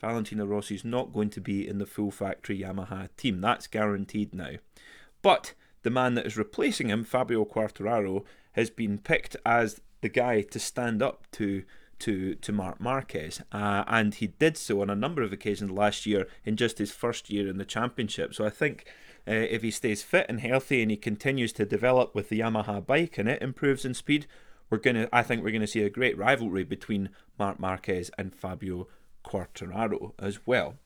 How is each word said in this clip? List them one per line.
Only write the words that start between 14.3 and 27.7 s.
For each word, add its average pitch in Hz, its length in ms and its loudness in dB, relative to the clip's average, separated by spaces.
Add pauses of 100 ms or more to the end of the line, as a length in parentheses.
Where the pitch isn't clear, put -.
so 101 240 0
on 101 80 2
a 101 60 0
number 143 260 0
of 110 100 0
occasions 101 400 -4
last 101 360 2
year 101 200 4 (160)
in 107 140 0
just 117 220 2
his 104 120 -2
first - 380 -4
year 101 180 0
in 95 120 -4
the 98 80 -6
championship. 117 680 -2
So 107 140 -2
I - 20 0
think, - 380 -2 (420)
uh, 104 40 0
if 110 280 2
he 110 100 0
stays 107 320 0
fit - 280 2
and 117 100 -4
healthy 131 400 2
and 110 100 2
he 107 60 2
continues 120 560 -2
to - 140 0
develop 120 480 4
with 104 160 -4
the 110 100 2
Yamaha 107 460 0
bike 160 320 2
and 101 100 2
it 131 140 0
improves 135 420 0
in 127 80 -4
speed, 147 340 0 (440)
we're 110 80 2
gonna, 117 340 4
I 120 100 6
think 117 220 0
we're 110 80 0
gonna 107 140 0
see 107 160 0
a 101 80 2
great 123 260 2
rivalry 101 480 2
between 98 460 -2 (280)
Marc 98 220 0
Marquez 92 560 -2